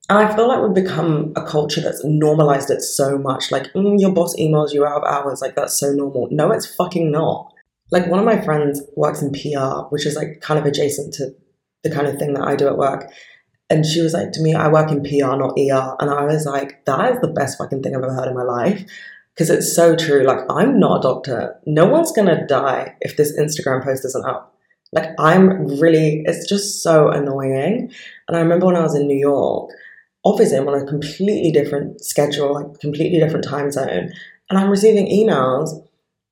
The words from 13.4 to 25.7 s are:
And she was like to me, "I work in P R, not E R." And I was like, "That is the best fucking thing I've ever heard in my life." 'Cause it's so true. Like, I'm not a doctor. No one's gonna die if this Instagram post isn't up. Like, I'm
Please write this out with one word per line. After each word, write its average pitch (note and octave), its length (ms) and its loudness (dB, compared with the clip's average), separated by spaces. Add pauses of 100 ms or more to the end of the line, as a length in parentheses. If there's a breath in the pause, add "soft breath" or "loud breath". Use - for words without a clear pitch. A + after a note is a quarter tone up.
And D#3 160 4
she D#3+ 160 0
was D#3+ 100 0
like - 200 -4
to D#3 100 -4
me, D#3+ 120 2
"I D#3+ 140 2
work D#3 240 4
in C#3+ 100 0
P C#3+ 200 0
R, C3 140 0
not C3+ 220 -2
E C#3 120 2
R." C3 280 0
And C#3+ 120 0
I C#3+ 140 -2
was D3+ 200 0
like, C#3 400 -6
"That F3+ 280 0
is - 80 -2
the D3+ 80 -2
best C#3 300 -4
fucking C#3 240 -6
thing C3+ 140 -4
I've C3 80 -4
ever C3 80 -4
heard C3 160 -4
in B2+ 60 -6
my B2 80 -6
life." B2 420 -2 (520 loud breath)
'Cause D#3+ 140 0
it's - 240 0
so E3+ 220 6
true. D3 260 2
Like, C3 180 2 (100)
I'm G#3+ 280 2
not D#3+ 200 4
a - 40 -2
doctor. - 540 -4 (100)
No D#3 200 4
one's D#4+ 260 2
gonna F3+ 340 2
die C3 540 -2
if - 160 -8
this D3 220 0
Instagram C#3 440 -2
post C3+ 220 -4
isn't B2 220 -6
up. - 260 -8 (400)
Like, - 260 -2
I'm D#3 600 4